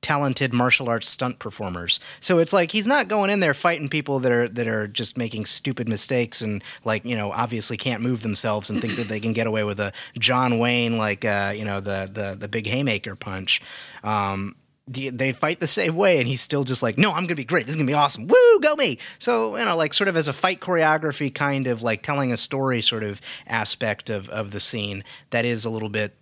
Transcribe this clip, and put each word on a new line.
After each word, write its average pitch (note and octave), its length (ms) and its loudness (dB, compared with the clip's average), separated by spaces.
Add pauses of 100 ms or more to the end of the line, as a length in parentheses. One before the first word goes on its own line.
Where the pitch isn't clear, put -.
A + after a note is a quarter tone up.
talented C#3 520 0
martial B2 340 2
arts A#2 220 0
stunt B2+ 300 -2
performers. F2+ 600 -4 (200)
So F#3 180 2
it's E3 160 4
like F3 180 4
he's G#3 140 0
not B3 220 2
going G3+ 240 0
in G3+ 80 2
there D#3 160 4
fighting D#3+ 340 0
people C#3 300 0
that B2+ 120 2
are, A#2+ 180 4
that A#2 180 -4
are G#2+ 200 -2
just A2 300 -2
making A2 300 -4
stupid A#2+ 420 -4
mistakes A#2 540 0
and, G#2 200 -4 (200)
like, G#2+ 220 0
you A#2+ 100 -4
know, G#2 160 -2
obviously A2+ 440 -2
can't A#2 280 -2
move B2 180 0
themselves G#2+ 480 -2
and G#2 100 -2
think G#2+ 180 -2
that A#2 100 -4
they G#2+ 120 -4
can A2+ 140 -2
get A2+ 140 0
away A2 160 0
with G#2 160 -4
a G2+ 120 -2 (280)
John B2 400 2
Wayne, A#2+ 400 2
like, G#2 260 0
uh, G2+ 320 2
you G#2+ 80 -6
know, G2 140 -2
the, G2 340 -4
the, G2 260 -6
the G#2 80 -8
big G#2+ 200 -4
haymaker A2 480 -2
punch. F#2+ 480 -4 (400)
Um, G2+ 520 -2 (320)
the, C3 220 -8
they B2+ 220 -2
fight D#3 280 -2
the E3+ 60 0
same E3 300 2
way, F3+ 240 6
and A#2+ 80 2
he's C3 140 -2
still C#3 240 0
just B2+ 180 0
like, A2+ 160 0
"No, G3+ 120 6
I'm E3 120 -2
gonna E3+ 100 -4
be C#3+ 100 -6
great. C3 220 0
This C3 80 -6
is D#3+ 40 -4
gonna C#3 100 0
be C#3+ 80 0
awesome. C#3+ 320 2
Woo, A#4 340 10
go D4+ 140 4
me!" G#3+ 240 0 (180)
So, A3+ 400 0
you A#3 80 -2
know, F#3 100 2
like, D#3 200 0
sort G3 120 2
of F#3 100 0
as D3+ 100 2
a C#3 60 -2
fight F#3 260 0
choreography D#3 760 2
kind C#3 320 0
of, A#2 160 -2
like, A2+ 220 -2
telling C#3 280 0
a A#2 60 0
story C3 460 0
sort A2+ 180 0
of G2+ 200 -6 (260)
aspect A2 640 -2
of, G2 180 -6
of G2+ 220 -6
the G2+ 80 -8
scene, G2+ 440 -4 (280)
that A#2 140 2
is A#2 200 0
a A2+ 60 -2
little A2 180 -6
bit G#2 320 -4